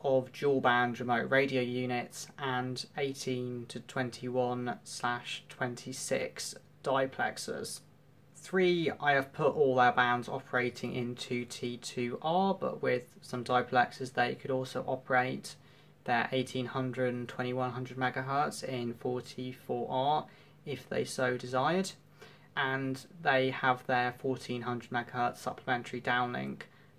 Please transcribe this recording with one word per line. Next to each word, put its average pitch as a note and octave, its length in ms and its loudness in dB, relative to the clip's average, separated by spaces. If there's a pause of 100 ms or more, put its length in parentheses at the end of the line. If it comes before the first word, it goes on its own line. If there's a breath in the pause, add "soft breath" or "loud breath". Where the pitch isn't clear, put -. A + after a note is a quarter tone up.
of C3 280 4
dual C#3 300 2
band B2 380 4
remote B2 320 0
radio C3+ 300 4
units B2 640 -4 (100)
and B2+ 480 -2 (120)
eighteen B2+ 720 -4
to - 120 -10
twenty-one B2 1040 -2
slash - 680 -6
twenty-six - 1040 -4 (280)
diplexers. - 1000 -2 (540)
Three, F3 640 2
I C#3+ 140 4
have C3+ 200 2
put C3 220 2
all C3+ 200 6
their B2 160 8
bands B2 380 2
operating B2 640 -2
in B2 220 -4
two B2 300 -4
T A#2+ 320 -6
two B2 440 -4
R, F#3 320 2
but - 280 -2
with B2+ 220 2 (180)
some B2 220 -6
diplexers B2 720 2
they B2+ 220 2
could - 160 -6
also C3 360 -2
operate C3 680 0 (500 loud breath)
their A#2+ 260 2
eighteen C3 340 0
hundred B2+ 480 0
and B2 160 -6
twenty-one B2+ 420 -2
hundred B2 260 -6
megahertz C3+ 680 0
in A#2+ 320 -4
forty-four B2+ 960 -4
R C#3+ 340 2 (400 loud breath)
if C3+ 240 -8
they C3 160 0
so B2+ 320 0
desired, C#3 540 0 (680 loud breath)
and C3+ 480 -2 (160)
they C3 300 4
have B2+ 340 0
their B2 320 2
fourteen B2 460 -4
hundred A#2+ 260 -4
megahertz B2 480 -2
supplementary B2 640 -4
downlink B2 600 0 (380 loud breath)